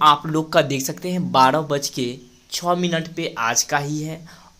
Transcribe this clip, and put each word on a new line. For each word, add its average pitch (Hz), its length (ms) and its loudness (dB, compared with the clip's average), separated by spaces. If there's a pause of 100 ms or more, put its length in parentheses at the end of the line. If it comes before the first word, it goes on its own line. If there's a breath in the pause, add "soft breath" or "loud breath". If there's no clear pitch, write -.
आप 147 240 6
लोग 156 240 -2
का 170 120 4
देख 139 200 -2
सकते 170 280 -6
हैं 165 200 -2
बारह 131 320 6
बज 143 260 -4
के 123 180 -4 (440)
छः 175 240 -2
मिनट 165 400 -2
पे 170 240 -6
आज 117 240 0
का 151 160 -2
ही 151 220 -4
है। 160 240 -10 (340 loud breath)